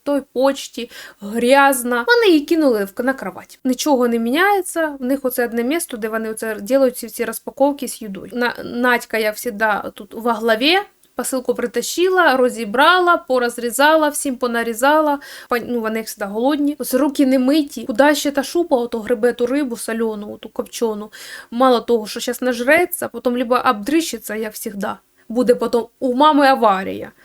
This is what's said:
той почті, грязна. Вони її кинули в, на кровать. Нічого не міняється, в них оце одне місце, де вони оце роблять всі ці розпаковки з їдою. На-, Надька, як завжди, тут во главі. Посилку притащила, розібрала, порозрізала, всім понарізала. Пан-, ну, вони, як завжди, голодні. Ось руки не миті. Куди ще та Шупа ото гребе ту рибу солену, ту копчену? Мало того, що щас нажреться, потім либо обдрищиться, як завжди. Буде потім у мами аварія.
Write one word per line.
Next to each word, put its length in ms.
той 180
почті, 580
грязна. 840
Вони 200
її 180
кинули 420
в, 60
на 100
кровать. 500
Нічого 440
не 120
міняється, 800
в 40
них 200
оце 220
одне 180
місце, 340
де 120
вони 200
оце 240
роблять 420
всі 140
ці 160
розпаковки 600
з 140
їдою. 320
На-, 300
Надька, 540
як 200
завжди, 560
тут 200
во 200
главі. 440
Посилку 400
притащила, 840
розібрала, 800
порозрізала, 920
всім 260
понарізала. 840
Пан-, 180
ну, 140
вони, 180
як 100
завжди, 160
голодні. 540
Ось 140
руки 320
не 140
миті. 460
Куди 300
ще 160
та 120
Шупа 320
ото 240
гребе 340
ту 120
рибу 320
солену, 600
ту 120
копчену? 640
Мало 280
того, 280
що 120
щас 220
нажреться, 640
потім 300
либо 280
обдрищиться, 720
як 220
завжди. 300
Буде 260
потім 300
у 140
мами 320
аварія. 640